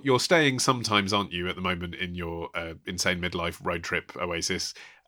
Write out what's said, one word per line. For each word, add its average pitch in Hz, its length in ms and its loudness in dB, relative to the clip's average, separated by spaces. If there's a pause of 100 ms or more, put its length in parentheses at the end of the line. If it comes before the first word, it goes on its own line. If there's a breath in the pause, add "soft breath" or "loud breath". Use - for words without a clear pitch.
you're 127 160 4
staying 143 400 4
sometimes, 110 520 2
aren't 98 200 0
you, 87 160 -2
at 87 80 -2
the 92 60 -6
moment 90 340 -2
in 90 180 -6
your, 85 400 -6
uh, 82 200 -6 (120)
insane 90 340 0
midlife 87 440 -4
road 87 180 -2
trip - 340 -4
oasis, 87 560 -2 (360 loud breath)